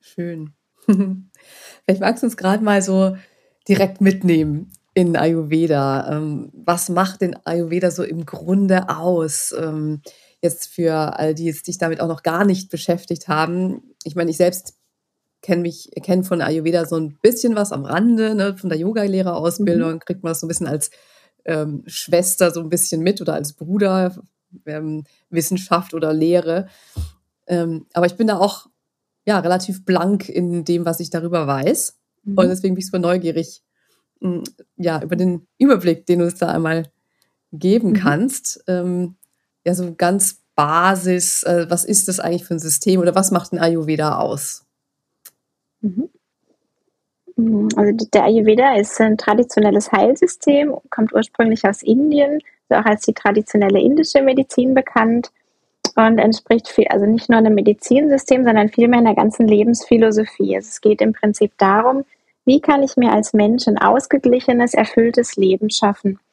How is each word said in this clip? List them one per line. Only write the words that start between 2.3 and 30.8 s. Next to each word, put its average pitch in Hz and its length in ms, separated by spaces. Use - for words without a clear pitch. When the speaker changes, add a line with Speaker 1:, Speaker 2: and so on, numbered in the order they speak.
Speaker 1:
gerade 202 260
mal 202 180
so 190 340
direkt 196 340
mitnehmen 170 720
in 175 220
Ayurveda. 156 1000
Ähm, 151 360
was - 360
macht 185 320
denn 185 140
Ayurveda 170 460
so - 120
im 160 220
Grunde 185 640
aus? 160 680
Ähm, 151 440
jetzt 170 260
für 160 520
all 156 160
die, 165 100
die 160 60
sich 180 260
damit 165 240
auch 165 60
noch 160 160
gar 170 220
nicht 190 260
beschäftigt 175 560
haben. 170 680
Ich 156 120
meine, 170 160
ich 165 60
selbst 180 380
kenn 175 200
mich, 170 300
kenn 185 200
von 180 180
Ayurveda 165 440
so 165 120
ein 156 240
bisschen 240 340
was 208 160
am 139 140
Rande, 220 500
ne, 196 220
von 190 120
der 160 100
Yogalehrerausbildung 180 1120
Speaker 2:
Mhm. 165 60
Speaker 1:
kriegt 185 240
man 165 80
das 165 100
so - 60
ein - 20
bisschen 170 180
als, 147 240
ähm, 151 400
Schwester 175 640
so 170 100
ein 160 80
bisschen 165 320
mit 196 200
oder 156 140
als 147 180
Bruder, 185 600
ähm, 156 380
Wissenschaft 175 640
oder 160 200
Lehre. 165 540
Ähm, 165 460
aber 175 140
ich 180 80
bin 220 120
da 208 120
auch, 202 280
ja, 202 140
relativ 185 460
blank 185 440
in 175 360
dem, 170 200